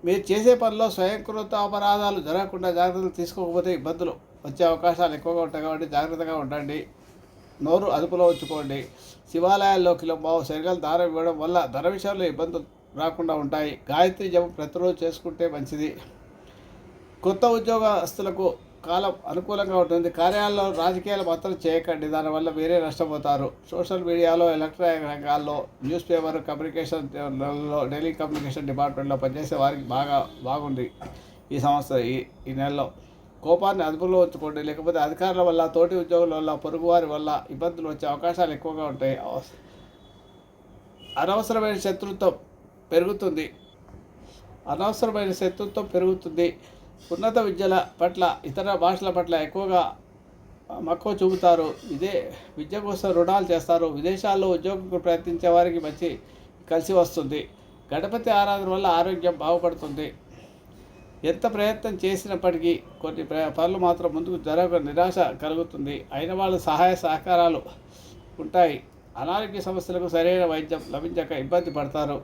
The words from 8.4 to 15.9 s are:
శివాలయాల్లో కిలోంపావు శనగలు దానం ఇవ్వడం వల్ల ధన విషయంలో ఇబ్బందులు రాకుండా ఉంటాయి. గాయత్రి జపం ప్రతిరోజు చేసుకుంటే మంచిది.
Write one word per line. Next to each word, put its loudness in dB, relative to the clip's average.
శివాలయాల్లో 4
కిలోంపావు -2
శనగలు -2
దానం 2
ఇవ్వడం 0
వల్ల 2
ధన 0
విషయంలో -2
ఇబ్బందులు -4
రాకుండా -2
ఉంటాయి. -4
గాయత్రి 4
జపం 2
ప్రతిరోజు -2
చేసుకుంటే -4
మంచిది. -6